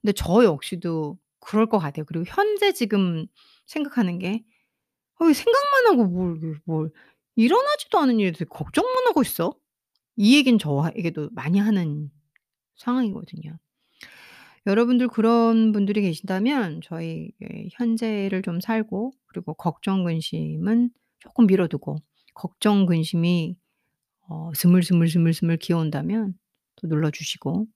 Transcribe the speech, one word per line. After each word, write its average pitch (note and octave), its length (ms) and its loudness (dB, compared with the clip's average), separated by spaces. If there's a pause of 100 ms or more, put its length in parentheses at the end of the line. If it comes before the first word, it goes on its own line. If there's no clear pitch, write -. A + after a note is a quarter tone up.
근데 G3+ 120 2
저 G#3+ 300 4
역시도 E3 720 -4 (220)
그럴 A3 280 0
것 A3 100 0
같아요. D3+ 280 -6
그리고 D#3+ 220 -6
현재 G4+ 440 0
지금 F#3+ 540 -2 (400)
생각하는 A3+ 540 -2
게 G3 240 -6 (760)
'아, E4 60 0
왜 E4 80 6
생각만 C5 540 2
하고 B3+ 200 6
뭘, E3 580 -4
뭘 D#3+ 260 -4 (460)
일어나지도 A4 640 2
않은 B3+ 220 2
일에 F#3 120 0
대해 D#3 160 -6
걱정만 B4+ 580 -2
하고 D#4+ 160 4
있어?' F3 320 -2 (600)
이 A3+ 200 6
얘기는 B3+ 220 4
저에게도 D#3 760 -2
많이 F3 280 -2
하는 D#3+ 500 -2 (640)
상황이거든요. E3+ 840 -6 (1080)
여러분들 A#3+ 420 2
그런 A3+ 640 4
분들이 G#3 300 0
계신다면 F#3+ 840 -2
저희, E3 480 -10 (100)
예, - 300 -14
현재를 G#3+ 680 -2
좀 F3 180 -4
살고 A3 520 -4 (140)
그리고 F3 280 -12
걱정 F#3 500 -4
근심은 E3 840 -2 (280)
쪼끔 - 280 2
미뤄 F#3 220 4
두고 D3+ 280 -8 (380)
걱정 G3+ 520 0
근심이 E3+ 680 0 (720)
어, D#3+ 260 -10
스물스물스물스물 E3+ 1040 2
기어온다면 E3+ 760 -2 (420)
또 E3 120 -10
눌러 D#3 220 0
주시고 E3+ 640 -6